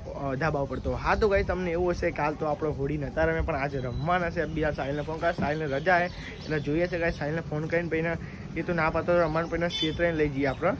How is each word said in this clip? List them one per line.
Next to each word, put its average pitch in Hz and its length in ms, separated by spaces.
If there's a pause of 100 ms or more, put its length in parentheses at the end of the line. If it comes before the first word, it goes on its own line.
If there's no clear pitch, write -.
અ, 139 320
ધાબા 147 240
ઉપર. 131 200
તો 127 160
હા 147 200
તો 208 140
ગાઈસ, 196 180
તમને 180 240
એવું 175 220
હશે 170 180
કાલ 151 220
તો 151 120
આપણે 151 240
હોળી 143 280
નતા 139 260
રમે 160 180
પણ 160 140
આજે 139 240
રમવાના 147 500
છે. 170 160
બીજા 156 260
સાહિલને 143 300
phone 156 160
કર, 170 140
સાહિલને 156 340
રજા 156 320
હે 175 80
એટલે - 540
જોઈએ 151 280
છે 175 120
ગાઈસ, 170 160
સાહિલને 156 260
phone 156 260
કરીને 165 220
પછી 165 720
એ - 20
તો 170 120
ના 160 160
પાડતો 160 240
તો 175 100
રમવાનું 160 260
પછી 165 200
ખેતરે 170 420
લઈ 151 180
જઈએ 139 180
આપણે, 143 320